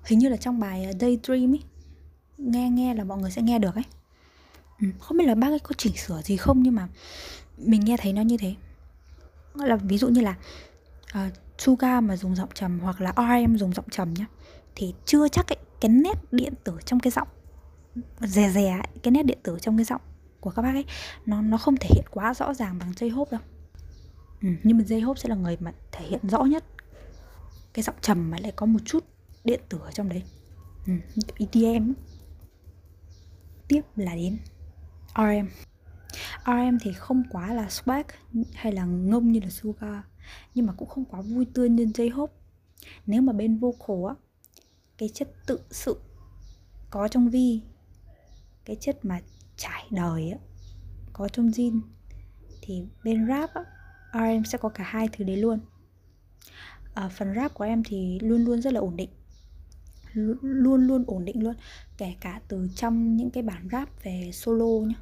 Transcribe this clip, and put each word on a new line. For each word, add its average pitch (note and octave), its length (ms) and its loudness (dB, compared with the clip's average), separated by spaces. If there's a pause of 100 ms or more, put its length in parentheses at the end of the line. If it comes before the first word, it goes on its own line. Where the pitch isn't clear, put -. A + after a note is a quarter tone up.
Hình A3+ 140 4
như C4 100 6
là A#3+ 80 0
trong A#3+ 240 -2
bài, F#3+ 240 -4
ờ, F#3+ 160 -6
Daydream B3+ 540 2
ấy, D4 80 -2 (760)
nghe, B3 320 0
nghe B3 240 2
là G#3+ 100 -4
mọi G3 140 -6
người F#3+ 120 -4
sẽ A#3 120 -4
nghe A#3 160 4
được F#3 160 2
ấy. A3+ 100 -4 (960)
Ừ, G3+ 60 2 (140)
không - 160 -2
biết E4+ 100 6
là A#3 80 6
bác A#3+ 140 4
ấy D4+ 100 2
có - 200 -8
chỉnh - 180 0
sửa D#3 260 -8
gì G3 140 0
không, C4 260 4
nhưng B3 120 6
mà F#3 140 -2 (720)
mình A3 260 6
nghe A#3 120 2
thấy G3+ 160 -2
nó G#3 100 0
như A#3 140 4
thế. G3 180 -4 (1000)
Là C4+ 220 2
ví G3 220 0
dụ B3 100 2
như A#3+ 120 8
là, F#3+ 160 0 (760)
ờ, G3 180 -4 (280)
Suga B3+ 420 4
mà G3+ 160 2
dùng F#3 200 -2
giọng F#3 180 -4
trầm F3+ 260 -2
hoặc F#3 200 -4
là F#3 160 -2
R A#3+ 340 4
M A3+ 60 6
dùng F#3+ 160 0
giọng - 180 -6
trầm E3+ 240 -4
nhá, G3 120 -6 (480)
thì F#3 200 -6 (100)
chưa D4 240 6
chắc - 240 0
ấy, - 60 -2 (220)
cái A3+ 80 4
nét C4+ 440 4
điện B3 220 0 (100)
tử E3 200 -8
trong B3 160 2
cái B3 100 2
giọng - 180 -4 (920)
rè G3+ 300 4
rè F#3+ 200 4
ấy, F#3 160 -2 (160)
cái A#3+ 100 4
nét D4 100 8
điện C4 200 2
tử E3+ 180 -6
trong A3 160 2
cái A3+ 80 4
giọng B3 160 -2 (400)
của F#3 100 -6
các A3+ 120 -2
bác C4 120 0
ấy, C#4 100 -2 (420)
nó, G#3+ 160 0
nó A3 160 2
không C#4 180 4
thể F#3 180 -4
hiện - 160 2
quá A3 240 -2
rõ C4+ 200 -4
ràng F#3+ 240 -4
bằng F3 140 -6
J-Hope A#3+ 380 -4
đâu. A3+ 100 -6 (1000)
Ừ, G3 60 0 (140)
nhưng A3+ 160 8
mà A3 60 4
J-Hope A3 300 0
sẽ B3+ 140 -6
là A3+ 60 0
người F3 260 -2
mà E3+ 120 -8 (200)
thể E3 140 -12
hiện - 160 -6
rõ G#3+ 220 2
nhất. D4+ 200 4 (1080)
Cái A3+ 100 -4
giọng - 180 -4
trầm E3+ 300 2
mà E3+ 120 -6
lại G#3+ 140 -8
có G#3 100 -2
một A3 180 4
chút E4 200 -2 (400)
điện A#3+ 240 0
tử E3 100 -8
ở D3+ 120 -12
trong G3+ 180 -4
đấy. F3+ 140 -6 (640)
Ừ, F#3 60 0 (220)
như G#3+ 120 -2
kiểu - 120 -14
E G#3 140 0
D A3+ 280 6
M A3 80 2
ấy. C4+ 60 0 (1700)
Tiếp D4 120 4 (160)
là F#3 180 -4
đến F#3 240 -4 (760)
R A3 60 0 (220)
M. G3 60 -6 (960)
R B3 300 2
M A#3+ 60 2
thì G3 120 -6
không B3+ 380 -2
quá F#3+ 240 -6
là A3 120 -4
swag C4+ 380 -4 (500)
hay A3 180 -4
là F#3+ 120 -4
ngông G3+ 480 2
như A3+ 80 4
là F#3 100 -8
Suga, G#3 520 -10 (520)
nhưng A#3+ 120 2
mà F#3 60 -2
cũng - 160 -10
không C4 160 -6
quá F#3 160 -10
vui A#3 340 -2
tươi B3 140 2
như A#3 160 4
J-Hope. A#3+ 440 -2 (800)
Nếu A3 160 4
mà C4 100 4
bên A3 260 4
vocal A#3+ 380 -2 (120)
á, C4+ 60 -6 (840)
cái G#3+ 100 -4
chất C#4 240 -8 (140)
tự - 140 -4 (100)
sự - 300 -6 (880)
có G#3 180 -2
trong A#3+ 220 4
Vi, B3 300 2 (1040)
cái G#3+ 160 -10
chất C#4 240 -6
mà F3+ 160 -4 (360)
trải - 340 -12
đời E3+ 400 -2
á, B3 80 -10 (760)
có G3+ 160 -6
trong A#3 200 2
Jin, A3+ 320 0 (840)
thì F#3 220 -10 (200)
bên A3 220 2
rap C#4+ 280 -2
á, F4 100 -10 (480)
R A3+ 280 0
M A3 40 -2
sẽ A#3+ 140 -6
có G#3+ 100 -4
cả G3+ 180 -8
hai A3 260 -4
thứ G3+ 120 -8
đấy F#3+ 120 -2
luôn. A3 240 0 (1300)
Ờ, F#3+ 140 -6
phần G3 260 -6
rap C4+ 200 -4
của G#3 100 -8
em A3+ 200 0
thì F#3 380 -4
luôn A#3 220 2
luôn A#3 180 0
rất C4+ 100 0
là A3 80 0
ổn F3+ 160 -4
định. F#3 140 -8 (1040)
Lu-, A3 300 -2
luôn C4 440 4
luôn C4 200 4
ổn F#3 180 -4
định G#3 180 -4
luôn. A#3 120 -2 (440)
Kể F3+ 220 -8
cả F#3+ 280 -10
từ F#3 260 -4
trong A3+ 420 2
những B3 140 0
cái B3 120 -4
bản F#3 300 -8
rap C4+ 300 -8
về F3+ 300 -8
solo A3+ 540 0
nhá A3+ 160 -2